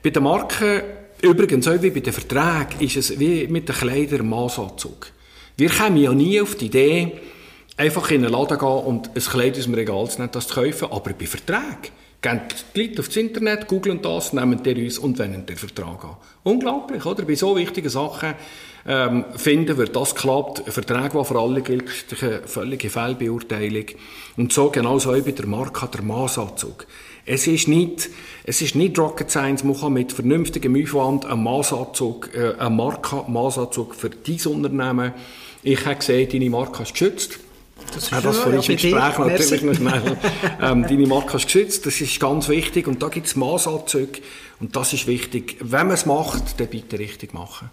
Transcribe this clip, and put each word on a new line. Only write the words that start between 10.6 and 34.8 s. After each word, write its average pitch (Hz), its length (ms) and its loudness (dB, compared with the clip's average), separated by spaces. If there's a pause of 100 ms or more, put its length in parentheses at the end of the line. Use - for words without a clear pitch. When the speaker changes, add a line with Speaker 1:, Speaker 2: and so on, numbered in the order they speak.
Speaker 1:
Aber 101 220 -6
bei 85 140 -8
Verträgen - 680 -6 (300)
gehen 120 200 0 (340)
die 202 60 0
Leute 220 180 -4
aufs - 160 -6
Internet, 220 520 -2
googlen 190 340 0
das, 165 320 -4
nehmen 123 280 2
den 123 220 0
uns 120 140 -4
und 127 220 -2
wenden 98 260 -4
den 90 100 -10
Vertrag 87 480 -10
an. 82 140 -16 (260)
Unglaublich, 254 600 -2
oder? 190 180 -4
Bei 151 120 0
so 196 200 2
wichtigen 170 340 -2
Sachen, 151 440 -4 (520)
ähm, 123 380 2 (120)
finden 151 420 4
wir, 120 80 4
das 127 300 -2
klappt. - 520 0
Verträge, 127 500 -2
die 143 80 2
für 120 140 0
alle 127 220 2
gilt, 127 260 -2 (340)
eine 113 240 -2
völlige 120 440 -6
Fehlbeurteilung. 113 960 -4 (500)
Und 120 160 0
so, 143 180 4
genauso 131 420 2
auch 131 100 4
bei 139 100 -2
der 117 140 -6
Marke, 120 420 -4
der - 140 -8
Maßanzug. 110 840 -4 (400)
Es 131 220 0
ist 160 220 2
nicht, 170 400 2 (340)
es - 180 -2
ist 143 140 -2
nicht 165 240 4
Rocket 156 300 0
Science, 135 340 0
man 139 160 2
kann 143 140 0
mit 127 180 0
vernünftigem 127 680 2
Aufwand 139 440 0
einen 113 180 0
Maßanzug, 127 920 -2
äh, 117 240 0
einen 117 180 2
Marke-Maßanzug 123 1200 -2
für 110 140 -6
dein 165 300 -6 (120)
Unternehmen. 131 600 0 (500)